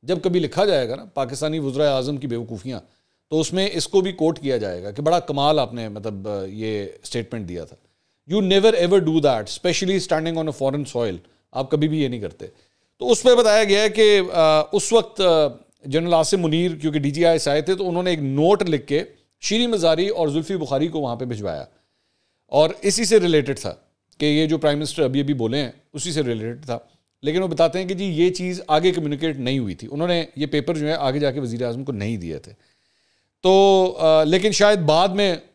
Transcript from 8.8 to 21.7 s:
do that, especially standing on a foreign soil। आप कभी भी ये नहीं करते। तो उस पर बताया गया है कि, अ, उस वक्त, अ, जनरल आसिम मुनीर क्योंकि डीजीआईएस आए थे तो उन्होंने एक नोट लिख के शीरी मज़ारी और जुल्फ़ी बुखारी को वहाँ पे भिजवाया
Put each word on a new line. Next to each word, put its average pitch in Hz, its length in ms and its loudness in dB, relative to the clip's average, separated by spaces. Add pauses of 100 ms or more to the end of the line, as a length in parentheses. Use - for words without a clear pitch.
do 160 220 0
that, 127 240 2
especially 185 600 -2
standing 160 300 -2
on 160 120 -2
a 139 120 -8
foreign 135 280 -2
soil। 113 260 -4 (380)
आप 135 180 -6
कभी 151 160 2
भी 156 140 -2
ये 135 80 -2
नहीं 120 120 -8
करते। 95 300 -12 (480)
तो - 60 -6
उस 240 160 4
पर 247 140 6
बताया 220 280 6
गया 202 180 4
है 214 80 2
कि, 208 440 4
अ, 156 400 4
उस 202 200 0
वक्त, 220 280 2
अ, 160 280 4 (380)
जनरल 165 260 0
आसिम 160 260 2
मुनीर 165 360 0
क्योंकि 151 240 -2
डीजीआईएस 156 480 2
आए 147 140 0
थे 185 140 -2
तो 190 100 -6
उन्होंने 180 280 -2
एक 160 60 -4
नोट 151 440 2
लिख 156 220 -2
के 156 200 -2 (360)
शीरी 233 260 0
मज़ारी 175 420 0
और 165 200 -2
जुल्फ़ी 156 260 -4
बुखारी 143 320 -2
को 160 120 -4
वहाँ 123 160 -4
पे 131 100 -8
भिजवाया 101 420 -8 (840)